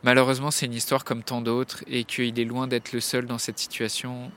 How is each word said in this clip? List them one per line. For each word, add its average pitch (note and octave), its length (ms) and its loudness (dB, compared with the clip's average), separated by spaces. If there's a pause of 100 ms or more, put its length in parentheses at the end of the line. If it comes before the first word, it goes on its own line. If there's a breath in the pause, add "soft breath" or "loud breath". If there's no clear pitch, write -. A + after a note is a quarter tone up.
malheureusement, C3 480 6
c'est - 140 0
une A#2+ 80 -4
histoire B2+ 300 0
comme A#2 200 -4
tant A#2+ 160 -2
d'autres A#2 480 0
et B2 160 -2
qu'il A#2+ 340 -2
est A#2+ 60 2
loin B2 240 -2
d'être B2 240 -2
le A#2+ 80 -2
seul B2 260 -2
dans A#2+ 120 -6
cette - 200 -6
situation. B2 800 -4